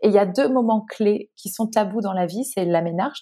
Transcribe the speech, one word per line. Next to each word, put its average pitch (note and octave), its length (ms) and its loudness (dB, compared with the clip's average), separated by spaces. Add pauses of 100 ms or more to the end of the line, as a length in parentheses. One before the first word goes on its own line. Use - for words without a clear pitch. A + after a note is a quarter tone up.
Et - 60 4
il G#3 60 4
y G#3 40 8
a G3+ 80 6
deux F#3 220 0
moments A3+ 340 2
clés G#3 540 -2
qui - 140 -12
sont A3 180 -4
tabous G#3+ 340 0
dans G3 120 -4
la F3+ 120 0
vie, F#3+ 180 -6
c'est F#3+ 220 -4
la E3+ 160 2
ménarche, F3 400 -4